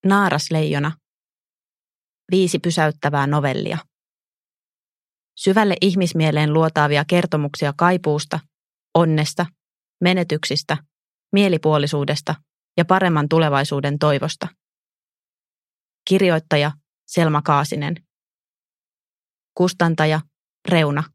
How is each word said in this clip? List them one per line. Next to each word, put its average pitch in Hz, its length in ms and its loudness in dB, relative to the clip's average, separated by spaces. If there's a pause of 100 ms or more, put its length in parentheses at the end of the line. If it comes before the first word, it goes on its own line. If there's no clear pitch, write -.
Naaras 190 460 0
leijona. 151 400 -2 (1400)
Viisi 180 280 2
pysäyttävää 147 680 -2
novellia. 143 500 -2 (1600)
Syvälle 196 440 2
ihmismieleen 156 720 0
luotaavia 151 520 2
kertomuksia 151 720 -2
kaipuusta, 175 640 0 (560)
onnesta, 160 500 2 (560)
menetyksistä, 165 760 -2 (560)
mielipuolisuudesta 151 1000 0 (420)
ja 170 80 4
paremman 170 440 2
tulevaisuuden 143 680 0
toivosta. 151 480 -2 (1600)
Kirjoittaja 160 640 2 (360)
Selma 156 340 2
Kaasinen. 147 540 -2 (1600)
Kustantaja 165 640 0 (460)
Reuna. 151 360 0 (120)